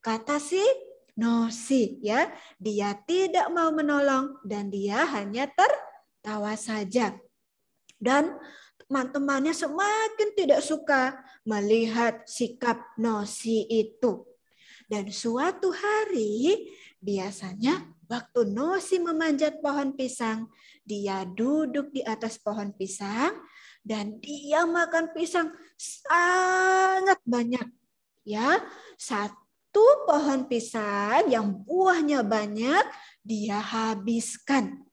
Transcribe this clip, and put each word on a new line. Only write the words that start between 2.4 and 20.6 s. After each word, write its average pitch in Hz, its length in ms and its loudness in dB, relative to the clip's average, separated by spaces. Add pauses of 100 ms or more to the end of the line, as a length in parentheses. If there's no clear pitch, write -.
Dia 202 480 -2
tidak 359 400 2
mau 330 240 2
menolong 285 720 0
dan 202 240 -6
dia 202 480 0
hanya 214 320 -4
tertawa 214 1120 -2
saja. 214 560 -2 (800)
Dan 277 400 2 (480)
teman-temannya 277 720 0
semakin 415 800 -2
tidak 311 240 4
suka 277 560 0 (320)
melihat 220 800 2
sikap 233 560 -2 (160)
Nosi 220 720 -2
itu. 220 560 0 (580)
Dan 208 240 -6
suatu 294 640 -2
hari, 370 960 0 (320)
biasanya 202 880 -4 (160)
waktu 233 480 -2
Nosi 349 480 0
memanjat 311 560 0
pohon 277 400 -2
pisang, 226 480 -4 (400)